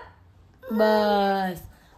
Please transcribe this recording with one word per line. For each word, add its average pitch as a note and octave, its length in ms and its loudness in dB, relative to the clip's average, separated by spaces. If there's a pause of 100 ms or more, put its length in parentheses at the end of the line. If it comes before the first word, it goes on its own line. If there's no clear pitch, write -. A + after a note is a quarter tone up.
(720)
બસ. G#3 840 0 (400)